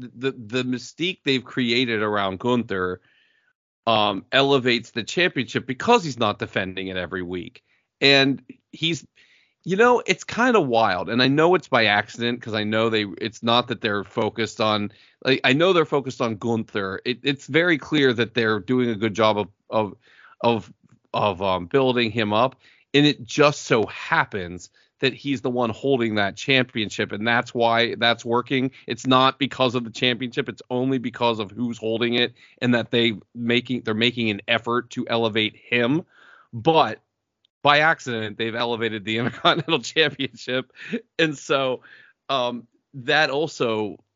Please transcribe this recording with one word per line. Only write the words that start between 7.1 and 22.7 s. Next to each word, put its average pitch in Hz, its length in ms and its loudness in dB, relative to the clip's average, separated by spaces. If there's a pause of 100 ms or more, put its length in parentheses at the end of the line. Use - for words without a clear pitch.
week. 87 400 -10 (380)
And 139 420 4 (300)
he's, 160 340 -4 (580)
you 185 120 -2
know, 240 280 6
it's - 200 -2
kinda 233 360 2
wild. 107 500 2
And 120 120 2
I 127 60 4
know 156 260 4
it's 175 140 0
by 117 180 4
accident 117 540 0
'cause 110 140 -8
I 107 100 -2
know 110 240 2
they, 110 160 0 (140)
it's - 240 -10
not 117 260 2
that 113 120 -6
they're 104 240 -2
focused 110 560 -4
on, 107 320 0 (320)
like, 131 200 2
I 127 80 6
know 170 200 4
they're 165 120 4
focused 131 380 -4
on 113 140 -2
Gunther. 104 680 -4
It, 120 200 -4
it's 139 220 -4
very 160 320 2
clear 139 340 2
that 110 200 -2
they're 110 280 2
doing 127 300 0
a 113 40 -2
good 104 200 -2
job 107 240 4
of, 98 100 -2 (200)
of, 110 260 -2 (460)
of, 117 320 0 (400)
of, 104 300 -2
um, 92 240 -2
building 123 440 2
him 107 220 -2
up. 120 240 2 (380)